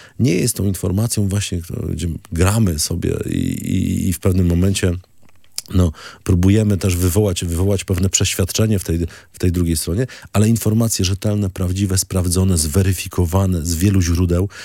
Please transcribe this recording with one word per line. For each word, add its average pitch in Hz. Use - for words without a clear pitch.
nie 143
jest 131
tą 98
informacją 101
właśnie, 95
którą, -
gdzie 82
gramy 92
sobie 85
i, 50
i, 90
i 90
w -
pewnym 92
momencie, 92
no, -
próbujemy 98
też 90
wywołać, 92
wywołać 90
pewne 92
przeświadczenie 101
w -
tej, 85
w -
tej 92
drugiej 85
stronie, 101
ale 107
informacje 110
rzetelne, 101
prawdziwe, 95
sprawdzone, 92
zweryfikowane 90
z 85
wielu 95
źródeł, 87